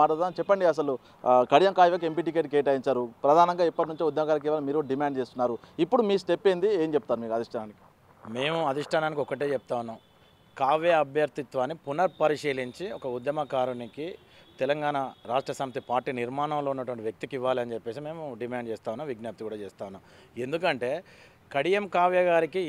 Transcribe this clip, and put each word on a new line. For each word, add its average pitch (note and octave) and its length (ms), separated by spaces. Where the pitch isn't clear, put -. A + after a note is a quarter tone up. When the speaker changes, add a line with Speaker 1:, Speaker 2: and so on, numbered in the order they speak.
Speaker 1:
మాట్లాడదాం. D#3 380
చెప్పండి, F#3+ 340
అసలు, C#3 220
ఆ, - 20
కడియం F#3 260
కావ్యకు F3 320
ఎంపీ D#3 160
టికెట్ D#3 280
కేటాయించారు, C3+ 500
ప్రధానంగా E3+ 460
ఇప్పటి D#3+ 220
నుంచో D#3 180
ఉద్యమకారులు D3+ 360
కేవలం D3+ 220
మీరు D3 240
డిమాండ్ C#3 280
చేస్తున్నారు, A#2+ 360
ఇప్పుడు A#3+ 260
మీ G3 140
స్టెప్ F3 280
ఏంది, F3+ 180
ఏం D#3+ 140
చెప్తారు A#2 280
మీకు A2 140
అధిష్టానానికి? A2 440
Speaker 2:
మేము D#3 240
అధిష్టానానికి D#3 540
ఒకటే C#3+ 280
చెప్తా B2 280
ఉన్నాం, A2+ 160
కావ్య D#3+ 320
అభ్యర్థిత్వాన్ని C#3 720
పునఃపరిశీలించి D3 1000
ఒక C#3 80
ఉద్యమకారునికి, B2+ 880
తెలంగాణ D3 360
రాష్ట్ర C3+ 260
సమితి C3 320
పార్టీ B2+ 300
నిర్మాణంలో C#3+ 540
ఉన్నటువంటి B2 340
వ్యక్తికి B2+ 320
ఇవ్వాలని B2 340
చెప్పేసి A2+ 320
మేము D#3+ 180
డిమాండ్ A#2+ 320
చేస్తా G#2 220
ఉన్నాం, D3 180
విజ్ఞప్తి A2+ 360
కూడా G#2+ 160
చేస్తా G2 240
ఉన్నాం. F#2+ 140
ఎందుకంటే D3 440
కడియం F#3 300
కావ్య F3+ 340
గారికి E3+ 380